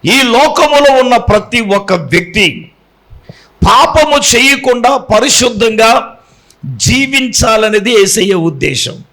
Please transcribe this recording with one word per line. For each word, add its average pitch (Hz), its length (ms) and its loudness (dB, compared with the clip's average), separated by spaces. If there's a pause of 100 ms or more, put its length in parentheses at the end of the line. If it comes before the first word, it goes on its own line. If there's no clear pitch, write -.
ఈ 247 180 2
లోకములో 277 760 2
ఉన్న 247 160 2
ప్రతి 208 440 0
ఒక్క 202 320 -2
వ్యక్తి 170 760 -4 (960)
పాపము 302 500 2
చేయకుండా 247 800 0
పరిశుద్ధంగా 226 1200 0 (500)
జీవించాలనేది 220 1200 -2
యేసయ్య 196 440 0
ఉద్దేశం. 143 600 -4 (180)